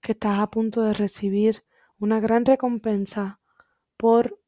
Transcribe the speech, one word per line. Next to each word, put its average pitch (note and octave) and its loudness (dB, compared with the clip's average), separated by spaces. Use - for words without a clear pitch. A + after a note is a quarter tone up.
que A3+ -4
estás G#3 -2
a G#3 -2
punto A3+ -2
de G#3+ 0
recibir G#3 0
una G#3+ 0
gran A3+ 0
recompensa G#3+ -2
por A#3 2